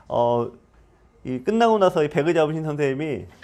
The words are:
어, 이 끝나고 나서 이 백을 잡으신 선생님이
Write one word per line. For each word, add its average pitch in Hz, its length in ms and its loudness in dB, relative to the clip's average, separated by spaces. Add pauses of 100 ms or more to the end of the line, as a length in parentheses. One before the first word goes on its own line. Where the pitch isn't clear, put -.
어, 120 440 0 (720)
이 127 160 -6
끝나고 220 400 2
나서 175 240 2
이 147 60 0
백을 151 260 0
잡으신 160 280 0
선생님이 143 640 -4 (180)